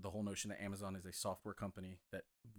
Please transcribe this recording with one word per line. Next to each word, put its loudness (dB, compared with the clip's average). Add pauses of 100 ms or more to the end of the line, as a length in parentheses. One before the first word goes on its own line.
the 0
whole 2
notion 2
that -2
Amazon 0
is -4
a -6
software 2
company -2 (120)
that -2 (360)